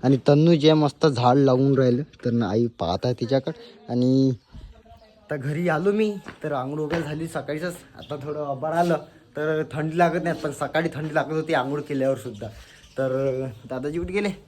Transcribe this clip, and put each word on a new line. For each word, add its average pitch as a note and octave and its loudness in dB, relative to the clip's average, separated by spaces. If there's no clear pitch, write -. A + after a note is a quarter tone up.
आणि C3+ 4
तन्नू D#3 6
जे D#3 6
मस्त D3+ 2
झाड B2 4
लावून C3+ 4
राहिलं. B2+ 2
तर B2 0
ना A#2 0
आई A2+ 2
पाहत F2+ -2
आहे B2 0
तिच्याकडं. C3+ 0
आणि C3 4
आता D3+ -8
घरी D3+ -4
आलो E3 2
मी, G#3+ 2
तर D3+ -4
आंघोळ C#3 -4
वगैरे D#3 -2
झाली D3+ -6
सकाळीच. D3+ -6
आता - -10
थोडं D3 -6
आभाळ C#3+ -4
आलं E3+ 2
तर D#3 -2
थंडी D#3 -4
लागत E3+ 4
नाही, E3 -4
पण D3 -4
सकाळी D#3 0
थंडी D#3 -6
लागत D3+ 0
होती D#3+ -2
आंघोळ C#3 0
केल्यावर C3+ 0
सुद्धा. A2 -12
तर C3 0
दादाजी C#3+ -6
कुठे F3+ -6
गेले? G3+ -2